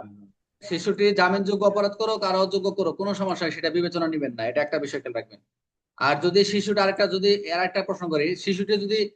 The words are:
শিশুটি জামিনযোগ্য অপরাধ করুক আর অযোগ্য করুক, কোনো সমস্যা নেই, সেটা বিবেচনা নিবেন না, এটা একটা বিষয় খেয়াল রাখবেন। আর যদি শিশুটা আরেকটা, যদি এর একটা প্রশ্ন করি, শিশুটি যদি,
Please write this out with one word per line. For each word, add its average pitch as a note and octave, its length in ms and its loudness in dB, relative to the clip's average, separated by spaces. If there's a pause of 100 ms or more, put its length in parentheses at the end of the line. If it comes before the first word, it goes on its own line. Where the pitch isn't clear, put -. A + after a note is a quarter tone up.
(640)
শিশুটি G3 480 0
জামিনযোগ্য G3 540 2
অপরাধ G3+ 260 2
করুক A3 320 -2
আর F#3 120 0
অযোগ্য F#3+ 360 0
করুক, E3+ 240 -2
কোনো G3 180 -2
সমস্যা F3+ 320 -2
নেই, D#3 60 -2
সেটা E3 180 -2
বিবেচনা E3+ 380 0
নিবেন C#3+ 260 -2
না, A2+ 120 -4
এটা B2 160 0
একটা - 180 0
বিষয় C#3+ 220 -6
খেয়াল A#2+ 140 -8
রাখবেন। A2+ 240 -8 (580)
আর C#3 240 2
যদি F3+ 240 4
শিশুটা G3+ 380 0
আরেকটা, G3 240 2
যদি F#3+ 260 2
এর E3+ 260 -2
একটা F#3 240 -2
প্রশ্ন F3+ 260 -6
করি, D#3 260 0
শিশুটি G3 380 0
যদি, G#3 420 0